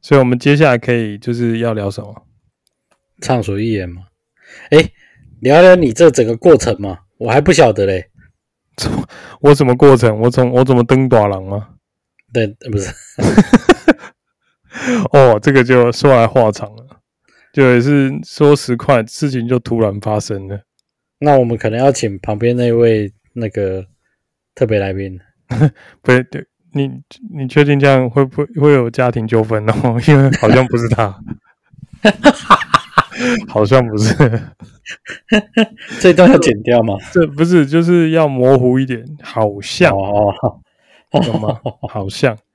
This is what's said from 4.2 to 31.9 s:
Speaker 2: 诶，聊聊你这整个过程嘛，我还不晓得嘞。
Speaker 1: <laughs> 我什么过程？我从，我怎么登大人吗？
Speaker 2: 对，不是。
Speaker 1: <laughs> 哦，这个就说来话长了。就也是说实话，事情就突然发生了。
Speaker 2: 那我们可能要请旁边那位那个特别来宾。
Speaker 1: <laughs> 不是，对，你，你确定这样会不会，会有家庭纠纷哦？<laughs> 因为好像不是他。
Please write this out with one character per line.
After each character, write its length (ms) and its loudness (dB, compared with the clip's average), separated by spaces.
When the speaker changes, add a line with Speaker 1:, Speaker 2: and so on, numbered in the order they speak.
Speaker 2:
诶， 220 2
聊 240 4
聊 120 10
你 160 0
这 200 4
整 140 0
个 120 -4
过 180 4
程 240 -4
嘛， 200 -12
我 140 -6
还 100 2
不 100 0
晓 220 2
得 140 -2
嘞。 240 -6
Speaker 1:
<laughs> 640 -10
我 140 6
什 100 -2
么 100 2
过 220 6
程？ 220 0
我 100 2
从， 220 0
我 120 2
怎 120 0
么 80 2
登 260 0
大 180 2
人 160 -6
吗？ 260 -10
Speaker 2:
对， 140 -2
不 60 -6
是。 160 -8
Speaker 1:
<laughs> 1160 -8
哦， 300 6
这 100 0
个 120 4
就 280 2
说 240 2
来 120 4
话 240 2
长 240 -12
了。 100 -20
就 120 2
也 80 4
是 300 0
说 320 2
实 200 -6
话， 280 0
事 280 -8
情 160 -6
就 100 -2
突 220 -6
然 200 -2
发 200 -4
生 280 -10
了。 140 -14
Speaker 2:
那 180 2
我 60 2
们 140 -4
可 120 -4
能 80 -6
要 140 2
请 280 -6
旁 200 -8
边 160 -2
那 160 -2
位 400 0
那 160 -8
个 360 -8
特 100 -2
别 140 -2
来 140 -6
宾。 260 -12
Speaker 1:
<laughs> 460 -4
不 120 0
是， 100 2
对， 220 -14
你， 180 -4
你 100 -8
确 200 2
定 120 0
这 80 0
样 240 2
会 140 0
不 140 -6
会， 80 -4
会 100 4
有 180 0
家 220 -2
庭 160 -6
纠 160 0
纷 260 -4
哦？ 300 -2
<laughs> 80 -2
因 100 6
为 200 4
好 120 0
像 180 4
不 100 -4
是 100 -2
他。 260 -2